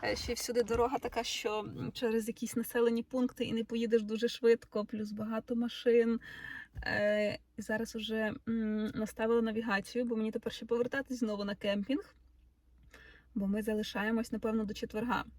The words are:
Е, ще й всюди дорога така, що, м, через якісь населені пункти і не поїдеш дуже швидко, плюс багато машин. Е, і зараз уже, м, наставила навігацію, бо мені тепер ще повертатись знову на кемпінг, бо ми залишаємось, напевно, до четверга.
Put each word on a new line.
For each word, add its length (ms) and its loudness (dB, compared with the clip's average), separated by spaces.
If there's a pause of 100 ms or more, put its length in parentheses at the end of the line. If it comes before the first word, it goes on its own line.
Е, 120 0
ще 160 -4
й 20 0
всюди 280 0
дорога 360 2
така, 240 -2
що, 380 -2
м, 320 -6
через 360 0
якісь 280 -4
населені 460 2
пункти 420 0
і 80 -4
не 120 0
поїдеш 380 2
дуже 260 0
швидко, 560 2
плюс 280 -6
багато 440 -4
машин. 640 4 (640)
Е, 560 2 (180)
і 60 -10
зараз 340 -4
уже, 360 -2 (160)
м, 460 0
наставила 480 2
навігацію, 600 0
бо 120 -2
мені 140 0
тепер 220 -4
ще 140 -10
повертатись 520 -2
знову 260 0
на 100 -2
кемпінг, 600 -2 (1200)
бо 120 0
ми 160 0
залишаємось, 680 0
напевно, 320 0
до 100 -4
четверга. 500 -2 (140)